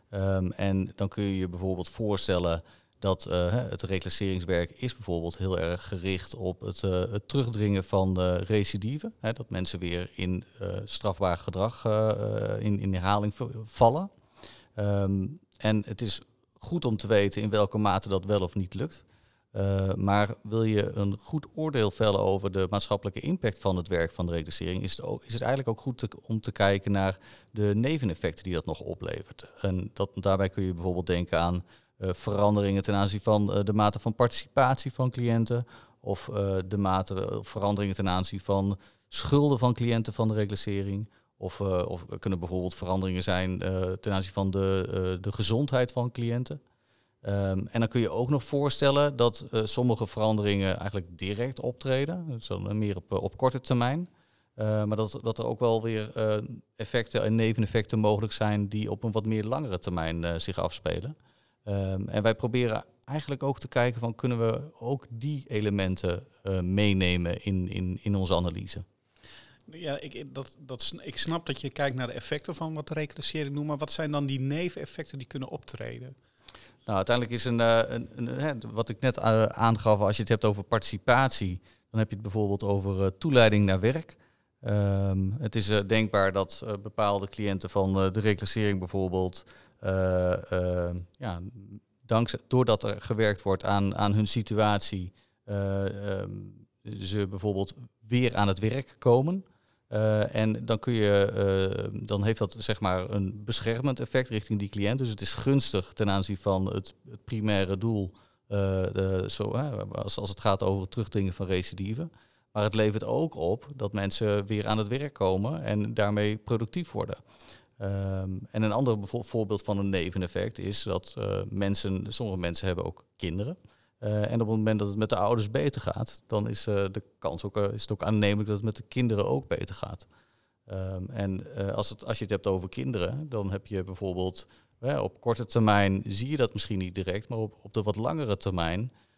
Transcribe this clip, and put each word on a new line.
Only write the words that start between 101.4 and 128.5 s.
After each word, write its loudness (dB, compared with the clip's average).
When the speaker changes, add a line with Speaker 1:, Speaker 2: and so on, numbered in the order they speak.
Speaker 1:
dan 0
heeft 2
dat, -2
zeg -2
maar, 0
een -4
beschermend -2
effect -2
richting -2
die -4
cliënt. 0
Dus -2
het -6
is 0
gunstig 2
ten 0
aanzien 0
van 0
het, -4
het -18
primaire 2
doel, 0
eh, -2
de, 0
zo, -4
hè, -4
als, -6
als -4
het -8
gaat 2
over 2
het -8
terugdringen -2
van -6
recidive. -2
Maar 0
het 2
levert 2
ook -2
op -2
dat -4
mensen 0
weer -2
aan 2
het 0
werk -4
komen 0
en -2
daarmee 2
productief -4
worden. -6
Ehm, -4
en 0
een 2
ander 2
bevo-, -6
voorbeeld -2
van -2
een 0
neveneffect -2
is -4
dat, -4
eh, -2
mensen, -2
sommige -4
mensen -2
hebben -2
ook -10
kinderen. -4
Eh, -2
en 0
op 2
het 2
moment 2
dat 0
het -4
met 0
de -2
ouders 2
beter -2
gaat, -4
dan 0
is, -6
eh, 2
de -8
kans -4
ook, -8
eh, 0
is -6
het -4
ook -4
aannemelijk 4
dat 0